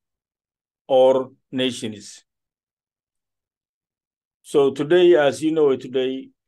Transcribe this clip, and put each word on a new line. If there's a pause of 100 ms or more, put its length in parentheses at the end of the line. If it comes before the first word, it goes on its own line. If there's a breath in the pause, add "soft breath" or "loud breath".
(880)
or (200)
nations. (2250)
So
today,
as
you
know
today, (180)